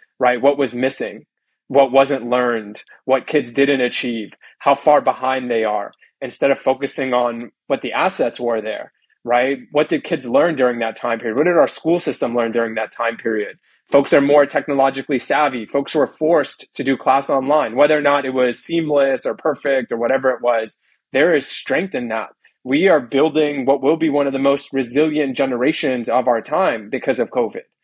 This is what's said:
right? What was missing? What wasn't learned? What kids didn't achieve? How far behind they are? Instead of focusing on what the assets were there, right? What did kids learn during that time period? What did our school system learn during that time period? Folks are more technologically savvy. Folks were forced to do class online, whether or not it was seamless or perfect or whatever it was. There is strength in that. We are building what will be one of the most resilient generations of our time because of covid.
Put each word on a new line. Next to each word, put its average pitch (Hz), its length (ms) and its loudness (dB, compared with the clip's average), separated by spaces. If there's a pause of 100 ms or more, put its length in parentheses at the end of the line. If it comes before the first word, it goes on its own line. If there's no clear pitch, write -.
(180)
right? 123 220 2
What 139 160 4
was 131 180 -2
missing? 120 520 -6 (420)
What 135 240 4
wasn't 135 380 2
learned? 120 520 -2 (220)
What 131 220 0
kids 131 240 -2
didn't 139 320 2
achieve? 117 500 -4 (260)
How 143 160 2
far 147 260 4
behind 131 500 -2
they 113 140 0
are? 104 280 -4 (280)
Instead 139 300 -2
of 135 80 2
focusing 135 540 -2
on 120 380 -2 (160)
what 135 160 -4
the 117 100 -6
assets 135 480 -2
were 117 220 -2
there, 107 300 -8 (320)
right? 123 340 0 (140)
What 151 160 2
did 151 160 -2
kids 135 220 -6
learn 147 280 2
during 123 240 0
that 113 180 -4
time 120 220 -4
period? 113 180 -4
What 147 80 2
did 175 140 2
our 135 100 4
school 170 300 -2
system 123 360 -4
learn 117 180 0
during 113 240 -2
that 110 160 -6
time 117 240 -4
period? 107 420 -4 (320)
Folks 139 220 4
are 151 80 6
more 143 260 4
technologically 135 720 -2
savvy. 135 480 -2
Folks - 280 -4
were 147 120 2
forced - 680 -2
to 135 80 -8
do 135 120 0
class 139 320 0
online, 135 480 0
whether 147 200 4
or 147 40 -2
not 143 240 2
it 131 100 -6
was 127 240 0
seamless 143 680 0
or 117 80 -2
perfect 135 580 -2
or 120 40 -2
whatever 131 340 0
it 123 120 -4
was. 113 380 -2 (320)
There 156 220 4
is 139 120 0
strength 165 480 -4
in 123 140 -6
that. 110 220 -6 (340)
We 151 240 2
are 160 120 6
building 143 640 0
what 135 180 2
will 151 140 2
be 156 140 0
one 143 160 0
of 139 60 -2
the 135 80 -4
most 139 320 0
resilient 135 640 0
generations 131 720 -2
of 120 180 0
our 117 140 2
time 139 500 -2
because 123 300 -2
of 113 100 0
covid. 110 320 -2 (220)